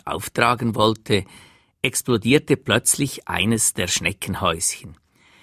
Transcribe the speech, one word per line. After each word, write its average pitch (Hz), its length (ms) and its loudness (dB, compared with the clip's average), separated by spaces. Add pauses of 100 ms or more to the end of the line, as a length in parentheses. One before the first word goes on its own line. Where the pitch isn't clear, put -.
auftragen 117 680 -2
wollte, 107 480 2 (580)
explodierte 127 760 2
plötzlich - 680 -2
eines 101 480 0
der 90 140 -2
Schneckenhäuschen. 87 1080 -4 (460)